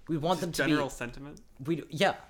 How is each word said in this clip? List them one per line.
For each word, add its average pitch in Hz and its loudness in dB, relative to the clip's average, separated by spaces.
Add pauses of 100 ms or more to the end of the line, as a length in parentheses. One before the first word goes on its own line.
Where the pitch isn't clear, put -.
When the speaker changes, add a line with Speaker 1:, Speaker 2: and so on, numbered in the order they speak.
Speaker 1:
we 160 0
want 170 2
Speaker 2:
Just - -4
Speaker 1:
them 170 -4
to 147 2
be 151 4
Speaker 2:
general 147 4
sentiment? 139 -10 (260)
Speaker 1:
We'd, 156 0
yeah. 165 2 (160)